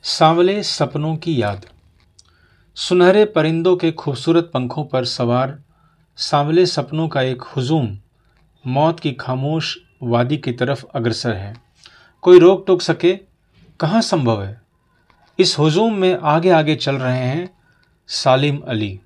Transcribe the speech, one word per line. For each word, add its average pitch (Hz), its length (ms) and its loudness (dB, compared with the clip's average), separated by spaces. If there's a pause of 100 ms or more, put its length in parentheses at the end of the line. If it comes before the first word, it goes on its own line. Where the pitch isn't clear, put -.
सांवले 175 580 2
सपनों 151 540 -4
की 156 260 -4
याद। 101 240 -6 (1080)
सुनहरे 185 500 4
परिंदों 165 500 0
के 165 160 -2
खूबसूरत 165 600 -2
पंखों 127 300 -4
पर 127 200 -4
सवार 127 520 -2 (640)
सांवले 156 480 0
सपनों 156 420 -4
का 139 140 -2
एक 127 240 -4
हुजूम 135 400 -2 (800)
मौत 147 360 -2
की 143 120 -4
खामोश 135 640 -6 (260)
वादी 120 340 -2
की 131 160 -6
तरफ 127 320 -4 (100)
अग्रसर 117 400 -4
है। 101 200 -10 (680)
कोई 180 140 10
रोक 185 280 6
टोक 180 160 2
सके, 175 320 0 (680)
कहाँ 190 220 0
संभव 120 400 0
है। 101 180 -12 (800)
इस 190 200 2
हुजूम 180 360 2
में 185 200 0
आगे 160 360 0
आगे 156 260 2
चल 139 200 -4
रहे 127 240 -4
हैं 147 280 -4 (600)
सालिम 139 500 0
अली। 107 480 -6